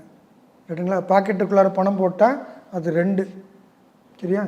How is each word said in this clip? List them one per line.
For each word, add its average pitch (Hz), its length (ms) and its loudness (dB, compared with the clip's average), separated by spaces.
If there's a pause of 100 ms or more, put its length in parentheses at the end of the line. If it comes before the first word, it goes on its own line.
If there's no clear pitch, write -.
(680)
ரைட்டுங்களா? 180 280 -4 (140)
பாக்கெட்டுக்குள்ளார 196 680 2
பணம் 196 240 0
போட்டால் 208 380 2 (380)
அது 170 200 -6
ரெண்டு, 185 260 0 (1000)
சரியா? 196 280 -2